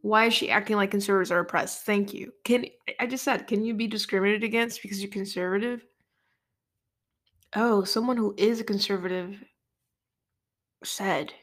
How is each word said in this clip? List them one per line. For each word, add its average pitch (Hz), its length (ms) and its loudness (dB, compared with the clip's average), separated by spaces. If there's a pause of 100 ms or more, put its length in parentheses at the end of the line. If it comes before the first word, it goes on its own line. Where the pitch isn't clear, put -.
"Why 214 260 4
is 233 80 4
she - 160 0
acting 208 260 2
like 202 140 2
conservatives 196 400 2
are 175 100 4
oppressed?" - 440 -2
Thank 202 300 0
you. - 180 -12 (120)
Can, 247 200 2 (360)
I 247 60 -2
just 247 160 -6
said, 220 240 0
can 214 180 0
you 233 100 -2
be 220 120 -2
discriminated 208 580 0
against 233 360 0
because 196 220 -8
you're 202 80 -6
conservative? 202 760 -4 (1700)
Oh, 214 300 4
someone 240 320 0
who 208 220 0
is 226 220 4
a 220 40 -6
conservative 196 800 -2 (1400)
said 175 600 -2